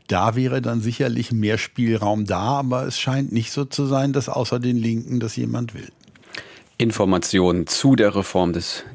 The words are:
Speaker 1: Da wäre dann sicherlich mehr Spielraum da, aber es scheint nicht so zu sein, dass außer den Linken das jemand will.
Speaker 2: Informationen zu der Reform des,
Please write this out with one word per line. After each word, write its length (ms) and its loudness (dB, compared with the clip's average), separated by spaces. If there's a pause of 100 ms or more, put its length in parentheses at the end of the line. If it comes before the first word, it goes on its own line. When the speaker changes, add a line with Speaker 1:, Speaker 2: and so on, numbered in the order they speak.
Speaker 1:
Da 260 2
wäre 260 0
dann 200 -2
sicherlich 500 -2
mehr 260 2
Spielraum 680 0
da, 340 0
aber 260 -2
es 140 -6
scheint 320 -2
nicht 220 -2
so 100 -2
zu 220 -4
sein, 260 0
dass 160 -2
außer 320 -2
den 160 0
Linken 460 -2
das 160 -6
jemand 360 -4
will. 140 -14 (880)
Speaker 2:
Informationen 880 2
zu 300 4
der 180 4
Reform 380 2
des, 320 -4 (120)